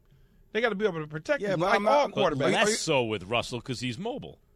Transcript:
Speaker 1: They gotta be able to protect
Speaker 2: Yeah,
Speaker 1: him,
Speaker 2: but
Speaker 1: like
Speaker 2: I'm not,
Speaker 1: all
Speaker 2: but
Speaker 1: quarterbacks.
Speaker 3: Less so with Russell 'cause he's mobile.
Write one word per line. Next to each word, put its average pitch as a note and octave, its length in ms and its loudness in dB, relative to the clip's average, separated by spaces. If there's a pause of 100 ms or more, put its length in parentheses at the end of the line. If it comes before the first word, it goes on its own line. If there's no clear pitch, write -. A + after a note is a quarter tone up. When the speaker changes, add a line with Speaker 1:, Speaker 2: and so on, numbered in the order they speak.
(520)
Speaker 1:
They G#3+ 80 -4
gotta A#3 160 0
be G#3 100 0
able F3 160 -2
to D3+ 60 -8
protect D#3 340 -4
Speaker 2:
Yeah, G3+ 120 0
Speaker 1:
him, D#3 80 0
Speaker 2:
but F3+ 60 2
Speaker 1:
like G#3+ 80 4
Speaker 2:
I'm G3+ 80 0
not, G#3+ 80 2
Speaker 1:
all C#4 180 4
Speaker 2:
but F#3 240 2
Speaker 1:
quarterbacks. C3+ 200 2
Speaker 3:
Less G#3+ 260 2
so C#3+ 260 2
with G#2+ 180 -2
Russell A2+ 380 -2
'cause A#2 180 -6
he's A#2+ 180 -4
mobile. F#3 400 -8 (180)